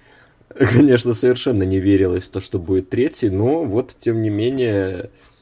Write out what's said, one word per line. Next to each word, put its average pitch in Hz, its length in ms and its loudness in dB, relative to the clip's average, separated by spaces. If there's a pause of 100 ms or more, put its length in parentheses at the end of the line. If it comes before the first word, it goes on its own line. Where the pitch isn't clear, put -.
<laughs> - 400 -20
конечно, 120 640 4
совершенно 123 500 0
не 95 160 0
верилось 92 460 2
в - 40 -20
то, 98 120 -10
что - 180 -6
будет 92 300 -2
третий, 123 400 -2
но 123 340 0
вот, 113 340 -4
тем 113 240 -2
не 110 80 -2
менее, 104 800 -2 (320)